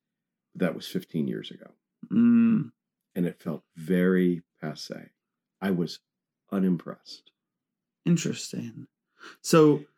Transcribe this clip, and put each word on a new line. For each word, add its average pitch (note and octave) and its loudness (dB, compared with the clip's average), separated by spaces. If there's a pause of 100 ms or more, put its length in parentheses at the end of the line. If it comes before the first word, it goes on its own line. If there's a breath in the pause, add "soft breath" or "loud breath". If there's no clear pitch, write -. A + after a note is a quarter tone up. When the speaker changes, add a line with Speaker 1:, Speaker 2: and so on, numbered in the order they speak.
(540)
Speaker 1:
But E2+ -18
that F2+ -2
was - -12
fifteen E2+ -6
years G#1+ -8
ago." - -20 (400)
Speaker 2:
Mm. A#2 4 (440)
Speaker 1:
And F2+ 0
it E2 -6
felt D#2 -8 (120)
very F2+ 2 (180)
passé. - -12 (500)
I F#2+ -2
was E2+ -4 (500)
unimpressed. - -4 (720)
Speaker 2:
Interesting. B2 -4 (540 loud breath)
So D3+ 4 (120)